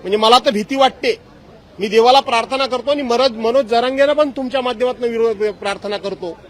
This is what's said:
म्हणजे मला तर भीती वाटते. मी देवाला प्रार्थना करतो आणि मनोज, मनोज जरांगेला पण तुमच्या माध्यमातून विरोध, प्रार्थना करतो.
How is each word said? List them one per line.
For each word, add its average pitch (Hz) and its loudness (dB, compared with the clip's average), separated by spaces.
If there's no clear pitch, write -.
म्हणजे 196 -2
मला 226 4
तर 285 2
भीती 214 -4
वाटते. 262 0
मी 208 -4
देवाला 233 6
प्रार्थना 262 -2
करतो 247 -4
आणि 285 0
मनोज, 240 0
मनोज 233 0
जरांगेला 262 0
पण 294 4
तुमच्या 262 -4
माध्यमातून 247 -2
विरोध, 226 0
प्रार्थना 202 -6
करतो. 180 -8